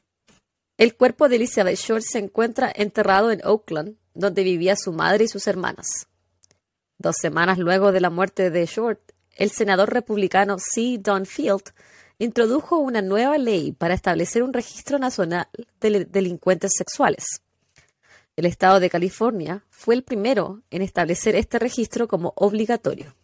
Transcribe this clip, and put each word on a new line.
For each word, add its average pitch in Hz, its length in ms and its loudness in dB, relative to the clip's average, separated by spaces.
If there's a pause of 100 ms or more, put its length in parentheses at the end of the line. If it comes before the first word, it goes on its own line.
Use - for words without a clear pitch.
(760)
El 226 180 4
cuerpo 254 360 4
de 247 60 4
Elizabeth 208 420 0
Short 220 260 -2
se - 140 -4
encuentra 226 540 -2
enterrado 208 600 2
en 202 120 -4
Oakland, 196 520 -2 (160)
donde 196 320 0
vivía 185 320 2
su 196 160 -6
madre 170 320 2
y 226 40 2
sus - 180 -10
hermanas. - 640 -4 (880)
Dos 165 200 -4
semanas 170 400 0
luego 185 320 2
de 185 100 4
la 180 100 2
muerte 185 400 -2
de 170 160 0
Short, 220 340 -4 (340)
el 208 160 0
senador 202 420 2
republicano 202 680 0
C. 233 420 -4
Don 196 240 0
Field 202 480 -4 (460)
introdujo 240 580 0
una 262 240 0
nueva 226 380 0
ley 214 340 -2
para 170 220 -2
establecer 175 480 0
un 254 100 -4
registro - 460 -6
nacional 180 500 -2 (320)
de 214 100 2
le-, 202 140 2
delincuentes 185 720 -2
sexuales. - 480 0 (1120)
El 160 80 -2
estado 185 360 4
de 180 100 2
California 185 800 -2
fue - 240 0
el 254 80 0
primero 208 580 -2 (100)
en 180 120 -4
establecer 180 540 0
este 226 220 0
registro 240 480 -2
como 170 300 -4
obligatorio. 214 880 -2